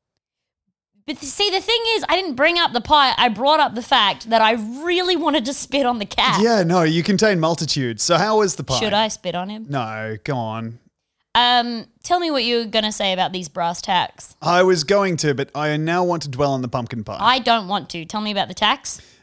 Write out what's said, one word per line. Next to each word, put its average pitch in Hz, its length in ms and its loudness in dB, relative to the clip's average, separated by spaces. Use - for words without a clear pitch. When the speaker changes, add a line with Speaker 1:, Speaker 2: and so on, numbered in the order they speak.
Speaker 1:
But 285 120 -8
th-, 285 140 -10
see, 403 180 0
the 381 100 0
thing 453 200 -2
is, 330 120 -2
I 320 80 2
didn't 359 180 -4
bring 320 240 2
up 339 140 0
the 233 80 -2
pie. 277 360 4
I 247 120 4
brought 269 320 2
up 247 140 2
the 240 80 -6
fact 226 480 0
that 226 120 6
I 220 100 6
really 359 340 0
wanted 294 300 0
to 277 80 -4
spit 277 320 -2
on 240 120 0
the 208 80 -6
cat. 233 360 2
Speaker 2:
Yeah, 220 200 4
no, 175 200 4
you 160 200 2
contain 202 380 2
multitudes. 147 640 -2
So 170 140 2
how 214 220 2
was 202 180 2
the 151 80 -8
pie? 123 160 -2
Speaker 1:
Should 214 140 0
I 214 140 2
spit 180 260 -8
on 180 140 -6
him? 214 200 -12
Speaker 2:
No, 110 560 -4
come 135 140 -4
on. 113 400 -6
Speaker 1:
Um, 240 500 0
tell 359 160 0
me 339 100 -2
what 269 140 -2
you 240 140 0
were 233 80 -2
gonna 214 260 -2
say 202 200 -2
about 180 200 -2
these 185 160 -8
brass 175 340 -6
tacks. - 580 -2
Speaker 2:
I 175 220 4
was 180 220 4
going 190 340 2
to, 147 160 0
but 139 200 -4
I 151 220 -2
now 165 280 0
want 170 180 0
to 147 60 -8
dwell 139 240 0
on 131 100 -2
the 127 60 -6
pumpkin 120 340 -6
pie. 101 180 -10
Speaker 1:
I 247 200 2
don't 226 260 0
want 196 240 -6
to. 165 140 -10
Tell 214 160 -8
me 214 100 -4
about 196 160 -2
the 180 80 -14
tacks. - 460 -2